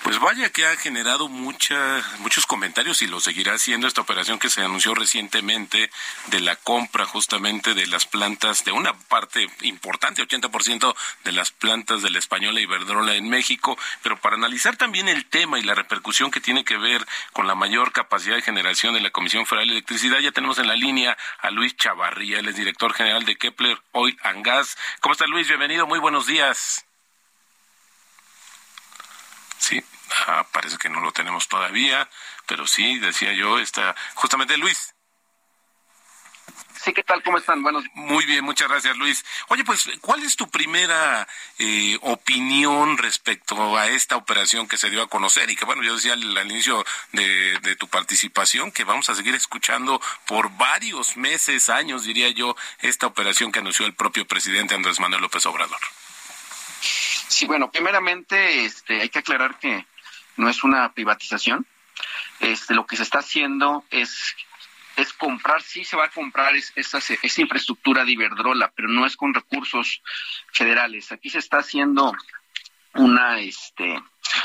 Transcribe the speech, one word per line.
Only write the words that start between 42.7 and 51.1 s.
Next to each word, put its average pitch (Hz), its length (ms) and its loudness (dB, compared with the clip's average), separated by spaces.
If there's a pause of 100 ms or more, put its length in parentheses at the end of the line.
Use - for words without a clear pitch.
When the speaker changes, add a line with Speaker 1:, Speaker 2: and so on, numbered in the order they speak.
Speaker 1:
respecto 107 760 -2
a 107 120 4
esta 127 300 2
operación 110 500 0
que 110 100 -2
se 104 140 0
dio 107 100 0
a 113 80 -2
conocer? 98 400 2
Y 113 60 0
que, 110 100 -4
bueno, 127 160 -2
yo 113 140 0
decía 117 180 0
al, 110 240 -2
al 101 140 -2
inicio 117 340 0 (280)
de, 95 480 2
de 95 140 0
tu - 120 -8
participación 101 840 0
que - 120 -4
vamos 107 260 0
a 110 60 0
seguir 104 180 0
escuchando 123 680 -2 (280)
por 104 300 0
varios 147 600 0